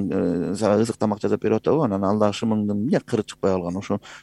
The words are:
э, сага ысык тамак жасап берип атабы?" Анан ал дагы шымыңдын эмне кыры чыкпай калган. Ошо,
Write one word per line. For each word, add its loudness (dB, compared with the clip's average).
э, 0
сага 2
ысык 0
тамак 0
жасап 0
берип 2
атабы?" 2
Анан 0
ал 2
дагы 2
шымыңдын 0
эмне 0
кыры -2
чыкпай -2
калган. -4
Ошо, -4